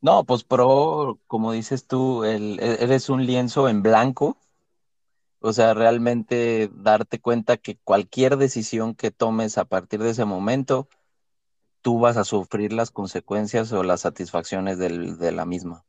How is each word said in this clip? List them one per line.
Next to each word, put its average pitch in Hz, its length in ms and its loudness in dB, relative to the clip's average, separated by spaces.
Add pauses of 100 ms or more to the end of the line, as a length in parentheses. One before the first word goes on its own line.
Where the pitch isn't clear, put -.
No, 170 240 4
pues 127 200 0
pro, 135 840 2
como 113 240 -2
dices 113 340 -6
tú, 131 380 -2
el, 104 360 -2
e-, 117 240 -2
eres 127 260 2
un 131 160 0
lienzo 123 420 0
en 104 140 2
blanco, 127 540 2 (1040)
o 110 120 -2
sea, 113 220 4
realmente 117 1000 0
darte 107 480 0
cuenta 120 360 0
que - 280 -12
cualquier 127 520 2
decisión 117 580 -2
que 110 160 -4
tomes 110 480 -2
a 95 80 2
partir 95 360 -4
de 117 80 0
ese 113 140 -2
momento, 127 640 -2 (960)
tú 117 180 0
vas 120 160 4
a 107 80 0
sufrir 104 480 -4
las 113 200 -2
consecuencias 104 800 -4
o 98 120 -2
las 90 180 0
satisfacciones 92 760 -6
del, 87 400 -6
de 85 140 -2
la 85 140 -6
misma. 87 420 -10